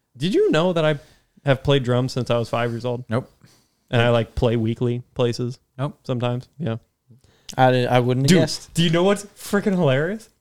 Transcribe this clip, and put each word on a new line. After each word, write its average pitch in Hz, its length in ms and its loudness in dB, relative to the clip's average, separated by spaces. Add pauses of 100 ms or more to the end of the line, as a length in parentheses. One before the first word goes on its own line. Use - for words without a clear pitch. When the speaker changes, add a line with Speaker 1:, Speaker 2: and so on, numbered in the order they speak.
(160)
Speaker 1:
Did 165 180 -2
you 403 160 4
know 175 220 2
that 165 120 0
I 151 140 0 (460)
have 135 180 2
played 139 220 2
drums 123 280 0
since 123 180 -4
I 120 80 2
was 117 100 -4
five 120 220 -2
years 117 140 -6
old? 123 240 -6
Speaker 2:
Nope. 113 220 -4 (600)
Speaker 1:
And 120 120 2
I, 120 80 2
like, 117 240 0
play 120 220 0
weekly 120 460 -2 (120)
places 120 440 -4 (200)
Speaker 2:
Nope. 135 260 -8
Speaker 1:
sometimes. 123 440 -6 (100)
Yeah. 117 180 -6 (800)
Speaker 3:
I 131 140 6
did, 127 180 2
I 123 120 2
wouldn't 123 240 0
have 135 40 4
Speaker 1:
Dude, 180 120 6
Speaker 3:
guessed. - 340 -4
Speaker 1:
do 165 80 0
you 170 80 2
know 170 140 2
what's 202 200 0
freaking - 480 -4
hilarious? 170 560 0 (120)